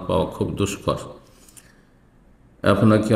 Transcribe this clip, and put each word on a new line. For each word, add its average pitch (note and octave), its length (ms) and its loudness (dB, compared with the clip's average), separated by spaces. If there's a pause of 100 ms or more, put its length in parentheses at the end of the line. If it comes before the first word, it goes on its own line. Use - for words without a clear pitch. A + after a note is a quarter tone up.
পাওয়া F2 280 0
খুব F#2+ 160 -4 (100)
দুষ্কর। - 400 -4 (1600)
আপনাকে G#2+ 540 4